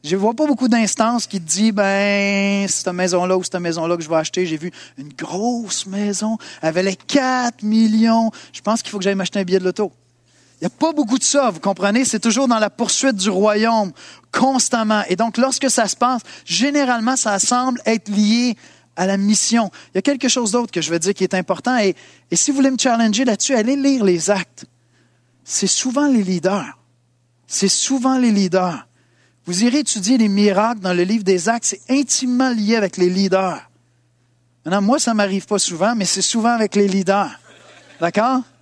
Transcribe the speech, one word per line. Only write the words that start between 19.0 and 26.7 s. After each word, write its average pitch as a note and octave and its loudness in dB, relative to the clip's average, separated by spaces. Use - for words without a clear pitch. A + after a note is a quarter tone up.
la G3 0
mission. G#3 2
Il - -4
y - 2
a G3+ -2
quelque C#4 0
chose A#3+ 0
d'autre A#3+ -2
que E3+ -4
je D3 -6
veux E3+ 0
dire F#3 0
qui F#3+ -2
est F3+ -2
important. A#3+ -2
Et, A3+ 0
et - -2
si - 0
vous C4+ 0
voulez C4+ 4
me C4 -4
challenger A3+ 2
là-dessus, B3 0
allez A#3 2
lire C4+ 2
les F3 2
actes. - -4
C'est - -4
souvent C4 0
les B3 4
leaders. F3+ -2